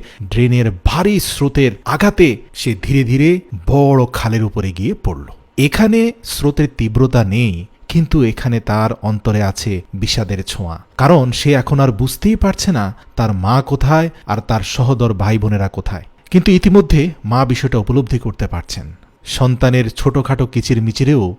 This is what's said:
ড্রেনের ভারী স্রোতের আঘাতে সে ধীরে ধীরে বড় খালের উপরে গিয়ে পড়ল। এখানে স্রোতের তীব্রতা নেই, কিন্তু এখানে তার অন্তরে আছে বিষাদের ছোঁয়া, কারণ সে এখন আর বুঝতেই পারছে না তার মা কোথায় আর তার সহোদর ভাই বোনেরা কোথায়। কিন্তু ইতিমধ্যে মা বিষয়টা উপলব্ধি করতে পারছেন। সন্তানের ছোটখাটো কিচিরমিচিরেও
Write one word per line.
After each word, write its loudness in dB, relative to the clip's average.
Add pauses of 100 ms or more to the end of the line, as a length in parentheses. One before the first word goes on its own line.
(300)
ড্রেনের 2 (180)
ভারী 2 (100)
স্রোতের 0 (140)
আঘাতে 2 (260)
সে -4 (100)
ধীরে 0
ধীরে 2 (380)
বড় 4 (120)
খালের -2
উপরে -4
গিয়ে -4 (100)
পড়ল। -6 (300)
এখানে 2 (260)
স্রোতের 0
তীব্রতা 2
নেই, 0 (340)
কিন্তু 0
এখানে -2
তার 0 (100)
অন্তরে -2
আছে -4 (200)
বিষাদের -4
ছোঁয়া, -8 (200)
কারণ 4
সে -2
এখন 0
আর 4
বুঝতেই -2
পারছে 0
না -2 (300)
তার 0
মা 0
কোথায় 0 (200)
আর -4
তার 0
সহোদর 0
ভাই 0
বোনেরা 0
কোথায়। -8 (240)
কিন্তু 4
ইতিমধ্যে 4 (240)
মা 0
বিষয়টা 0
উপলব্ধি 0
করতে -6
পারছেন। -10 (400)
সন্তানের 0
ছোটখাটো -2
কিচিরমিচিরেও 0 (160)